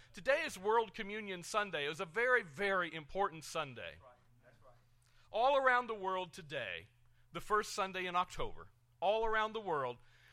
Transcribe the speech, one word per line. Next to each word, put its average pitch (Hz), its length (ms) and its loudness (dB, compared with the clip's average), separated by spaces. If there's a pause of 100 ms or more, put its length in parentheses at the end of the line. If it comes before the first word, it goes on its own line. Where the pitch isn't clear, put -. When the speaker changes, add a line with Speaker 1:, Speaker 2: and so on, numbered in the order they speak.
(140)
Speaker 1:
today 262 320 2
is 262 120 -6
World 214 360 2
Communion 202 500 -8
Sunday. 185 420 -2
It 147 40 0
was 156 100 -6
a 190 60 -2
very, 233 380 2
very 175 520 0
important 160 480 -2
Sunday. 135 380 -4
Speaker 2:
Right. 82 320 -14 (320)
That's - 180 -20
right. - 120 -20 (560)
Speaker 1:
All 262 260 4
around 247 300 4
the 220 80 -4
world 185 360 -2
today, 117 560 -6 (460)
the 175 80 -6
first - 340 0
Sunday 190 300 -2
in 175 100 -2
October, 131 520 -2 (320)
all 220 260 2
around 220 280 0
the 226 60 -4
world, 143 380 -2 (360)